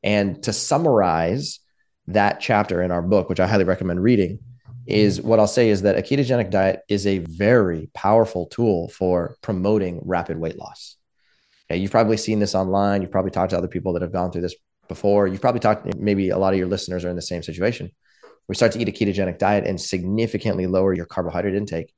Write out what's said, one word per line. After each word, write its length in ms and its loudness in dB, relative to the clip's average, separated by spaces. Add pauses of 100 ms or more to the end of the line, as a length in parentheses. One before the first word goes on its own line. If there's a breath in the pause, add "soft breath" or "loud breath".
And 420 0
to 100 -2
summarize 1040 0 (460)
that 340 0
chapter 420 0
in 80 0
our 120 0
book, 260 2
which 120 -2
I 60 4
highly 180 4
recommend 380 0
reading, 360 2 (480)
is 340 2
what 180 2
I'll 80 6
say 220 2
is 140 2
that 160 2
a 40 -2
ketogenic 460 0
diet 400 2
is 180 0
a 120 2
very 760 2
powerful 540 2
tool 420 0
for 540 -2
promoting 600 -2
rapid 360 -4
weight 180 -6
loss. 380 -18 (760)
Okay, 80 -2
you've 120 -2
probably 260 4
seen 220 -2
this 160 0
online. 480 0
You've 80 -8
probably 200 -2
talked 200 0
to 80 -2
other 100 -4
people 240 -4
that 80 -2
have 100 -6
gone 220 -4
through 80 -6
this 140 -6 (340)
before. 380 2
You've 160 -4
probably 180 2
talked, 360 0
maybe 340 0
a 80 0
lot 160 2
of 40 2
your 80 0
listeners 380 -4
are 60 -4
in 60 -6
the 40 -6
same 220 -8
situation. 480 -4 (580 soft breath)
We 60 -4
start 180 2
to 60 -8
eat 100 -2
a 40 -6
ketogenic 440 -2
diet 300 2
and 120 -4
significantly 880 -2
lower 280 2
your 100 -4
carbohydrate 500 -4
intake. 440 -6